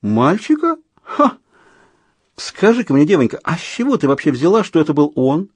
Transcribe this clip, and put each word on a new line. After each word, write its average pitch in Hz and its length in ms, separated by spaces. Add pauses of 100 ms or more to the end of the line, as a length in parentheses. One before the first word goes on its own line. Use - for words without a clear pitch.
«Мальчика? 208 760 (240)
Ха! - 360 (960)
Скажи-ка 226 580
мне, 143 120
девонька, 151 380
а 170 140
с - 40
чего 247 360
ты 143 100
вообще 139 240
взяла, 175 320
что - 160
это 151 140
был 147 220
он?» 143 400